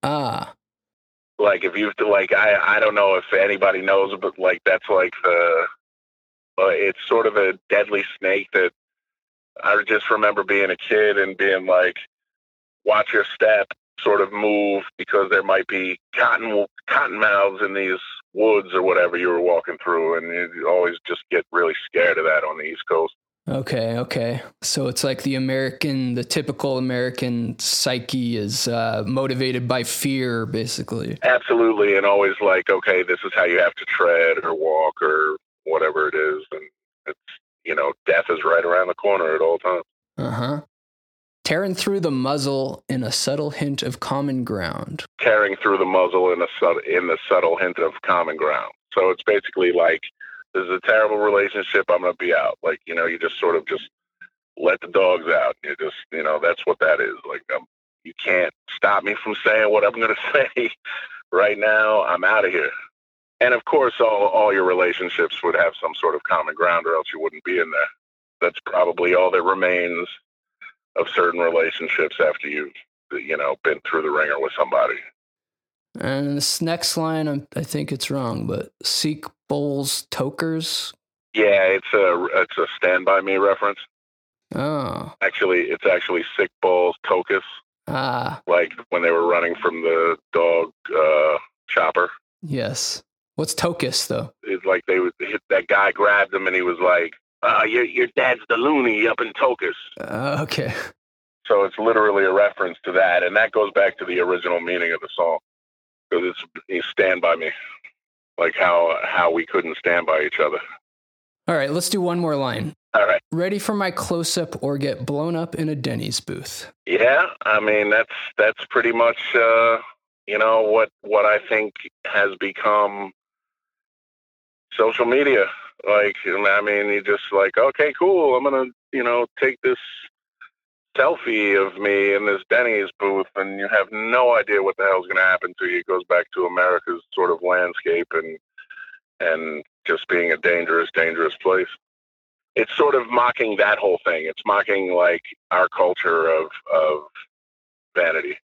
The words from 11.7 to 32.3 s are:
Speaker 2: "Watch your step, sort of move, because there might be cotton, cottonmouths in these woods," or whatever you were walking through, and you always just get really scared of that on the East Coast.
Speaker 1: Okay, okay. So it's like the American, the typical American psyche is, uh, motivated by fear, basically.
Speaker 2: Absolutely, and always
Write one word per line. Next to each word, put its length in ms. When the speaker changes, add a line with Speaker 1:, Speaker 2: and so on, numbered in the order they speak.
Speaker 2:
"Watch 300
your 120
step, 420
sort 220
of 120
move, 500
because 320
there 140
might 240
be 320
cotton, 500
cottonmouths 760
in 120
these 240
woods," 400
or 80
whatever 360
you 120
were 100
walking 440
through, 340
and 100
you 120
always 280
just 240
get 220
really 240
scared 320
of 80
that 180
on 140
the 60
East 260
Coast. 240
Speaker 1:
Okay, 520
okay. 420
So 240
it's 160
like 180
the 140
American, 800
the 80
typical 560
American 800
psyche 760
is, 320
uh, 380
motivated 640
by 160
fear, 640
basically. 720
Speaker 2:
Absolutely, 760
and 120
always 340